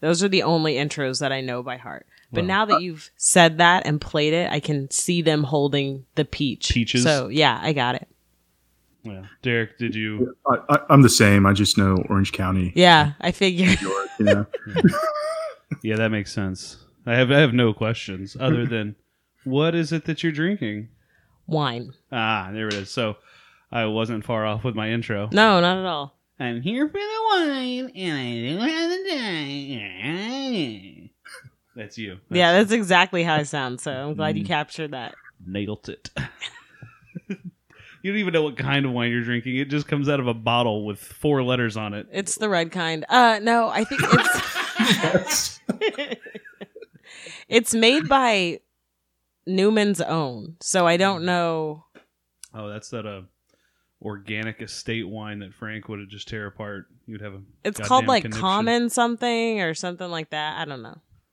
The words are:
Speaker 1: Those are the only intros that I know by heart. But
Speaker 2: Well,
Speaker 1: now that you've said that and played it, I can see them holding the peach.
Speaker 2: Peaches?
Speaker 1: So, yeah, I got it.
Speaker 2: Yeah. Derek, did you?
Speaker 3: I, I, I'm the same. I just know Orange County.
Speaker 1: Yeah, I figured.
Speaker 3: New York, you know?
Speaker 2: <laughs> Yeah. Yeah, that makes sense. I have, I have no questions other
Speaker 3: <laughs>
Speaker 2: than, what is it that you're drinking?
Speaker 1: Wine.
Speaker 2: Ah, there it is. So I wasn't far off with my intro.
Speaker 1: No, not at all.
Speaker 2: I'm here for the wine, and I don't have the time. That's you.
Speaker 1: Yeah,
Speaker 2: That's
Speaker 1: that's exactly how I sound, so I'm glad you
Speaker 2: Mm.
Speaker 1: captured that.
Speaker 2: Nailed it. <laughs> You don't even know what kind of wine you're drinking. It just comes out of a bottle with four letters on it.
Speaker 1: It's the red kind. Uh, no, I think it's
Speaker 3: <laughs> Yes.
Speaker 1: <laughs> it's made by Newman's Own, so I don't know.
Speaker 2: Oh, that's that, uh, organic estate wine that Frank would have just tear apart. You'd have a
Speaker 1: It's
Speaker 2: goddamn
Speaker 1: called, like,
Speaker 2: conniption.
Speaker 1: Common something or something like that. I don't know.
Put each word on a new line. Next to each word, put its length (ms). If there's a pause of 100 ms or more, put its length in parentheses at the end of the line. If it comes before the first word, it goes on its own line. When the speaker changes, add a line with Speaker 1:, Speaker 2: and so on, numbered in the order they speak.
Speaker 1:
Those 240
are 40
the 160
only 300
intros 460
that 120
I 100
know 200
by 140
heart. 300 (260)
But 80
Speaker 2:
Well, 80
Speaker 1:
now 160
that 180
you've 340
said 420
that 280
and 140
played 320
it, 180
I 80
can 320
see 320
them 220
holding 600 (120)
the 80
peach. 460
Speaker 2:
Peaches? 340
Speaker 1:
So, 240
yeah, 340
I 100
got 220
it. 140 (960)
Speaker 2:
Yeah. 220 (160)
Derek, 360
did 160
you? 400 (160)
Speaker 3:
I, 60 (120)
I, 100 (120)
I'm 120
the 80
same. 360
I 60
just 260
know 180 (120)
Orange 240
County. 420
Speaker 1:
Yeah, 460
I 100
figured. 500
Speaker 3:
New 80
York, 200 (100)
you 60
know? 220 (200)
Speaker 2:
<laughs> 80
Yeah. 80 (1000)
Yeah, 140
that 140
makes 220
sense. 460 (280)
I 80
have, 160
I 80
have 160
no 180
questions 680
other 260
Speaker 3:
<laughs> 0
Speaker 2:
than, 300 (480)
what 320
is 160
it 140
that 180
you're 80
drinking? 560 (580)
Speaker 1:
Wine. 460 (180)
Speaker 2:
Ah, 420
there 140
it 80
is. 160
So 260 (540)
I 160
wasn't 380
far 200
off 200
with 100
my 160
intro. 400
Speaker 1:
No, 300
not 180
at 80
all. 320 (220)
Speaker 2:
I'm 220
here 260
for 60
the 260 (100)
wine, 640
and 240
I 400
don't 100
have 220
the 200 (760)
time. 1300 (640)
That's 220
you. 200 (120)
Speaker 1:
Yeah, 220
Speaker 2:
That's 180
Speaker 1:
that's 80
exactly 460
how 120
I 60
sound, 380
so 120
I'm 220
glad 240
you 60
Speaker 2:
Mm. 40
Speaker 1:
captured 440
that. 220 (320)
Speaker 2:
Nailed 420
it. 280
<laughs> 20 (1800)
You 100
don't 80
even 140
know 80
what 160
kind 260
of 80
wine 180
you're 120
drinking. 340
It 140
just 180
comes 220
out 100
of 60
a 80
bottle 500
with 140
four 440
letters 360
on 160
it. 180
Speaker 1:
It's 240
the 140
red 200
kind. 380
Uh, 340
no, 280
I 140
think 200
it's 640 (100)
Speaker 3:
<laughs> 0
Yes. 840 (180)
Speaker 1:
<laughs> 380 (1300)
it's 260
made 320
by 540 (840)
Newman's 560
Own, 580
so 260
I 120
don't 260
know. 600 (680)
Speaker 2:
Oh, 160
that's 220
that, 160
uh, 160 (800)
organic 580
estate 480
wine 300
that 160
Frank 340
would 120
have 100
just 180
tear 180
apart. 420 (180)
You'd 160
have 100
a 80 (240)
Speaker 1:
It's 140
Speaker 2:
goddamn 100
Speaker 1:
called, 180
like, 180
Speaker 2:
conniption. 180
Speaker 1:
Common 480
something 720
or 100
something 380
like 180
that. 320
I 60
don't 160
know. 160 (340)